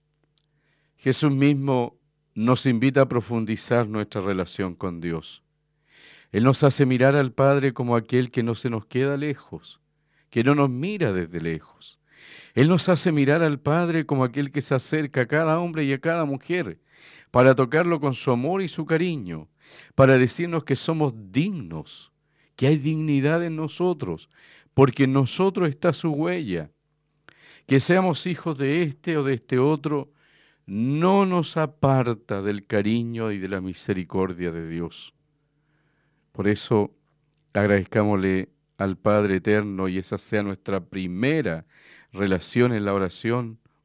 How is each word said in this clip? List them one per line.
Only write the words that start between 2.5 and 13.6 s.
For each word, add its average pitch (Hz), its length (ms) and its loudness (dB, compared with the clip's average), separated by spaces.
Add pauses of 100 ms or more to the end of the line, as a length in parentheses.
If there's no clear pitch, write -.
invita 131 360 4
a 131 60 2
profundizar 113 800 -2
nuestra 107 360 -6
relación 92 520 -4
con 85 260 -8
Dios. 82 440 -8 (880)
Él 104 100 2
nos 131 220 4
hace 139 200 4
mirar 127 300 4
al 139 160 0
Padre 135 420 2
como 120 220 -2
aquel 120 380 0
que 123 100 -2
no 117 140 -2
se 123 140 -6
nos 113 160 -6
queda 139 300 -2
lejos, 147 640 -10 (500)
que 117 120 2
no 139 140 4
nos 139 120 4
mira 147 440 -2
desde 87 280 -4
lejos. - 600 -8 (540)
Él 135 140 6
nos 175 200 2
hace 180 240 2
mirar 147 300 4
al 147 180 0